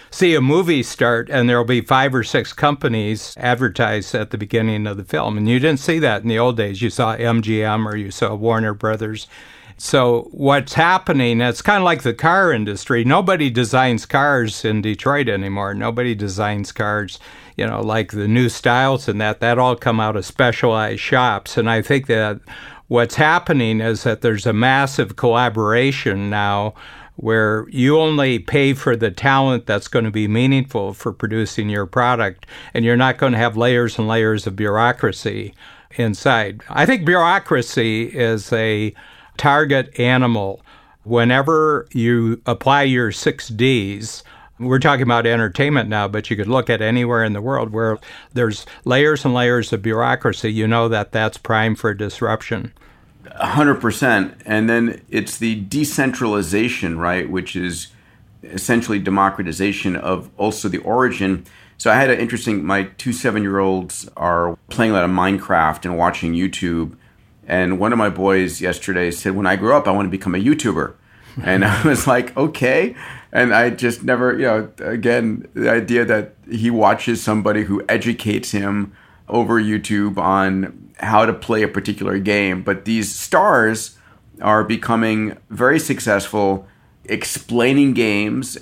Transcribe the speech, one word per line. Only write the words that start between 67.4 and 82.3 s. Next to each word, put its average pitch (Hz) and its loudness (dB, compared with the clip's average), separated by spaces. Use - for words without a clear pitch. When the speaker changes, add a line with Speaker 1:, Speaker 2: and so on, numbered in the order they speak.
Speaker 2:
And 92 0
one 107 0
of 117 2
my 104 2
boys 92 0
yesterday 90 -2
said, 95 -4
"When 98 -2
I 95 2
grow 107 2
up, 98 0
I - 2
wanna 98 -2
become 92 -4
a 90 -2
YouTuber." 104 0
And 92 2
I 101 2
was 139 2
like, 127 2
"Okay." 156 0
And 117 2
I 120 4
just 117 -2
never, 123 2
you 135 -2
know, 110 0
again, 117 -2
the 117 0
idea 117 2
that 107 -2
he 117 -2
watches 110 2
somebody 107 0
who 101 -2
educates 107 -2
him 101 -4
over 113 0
YouTube 104 -2
on 95 0
how 110 2
to 113 2
play 110 -2
a 104 2
particular 101 -4
game. 98 0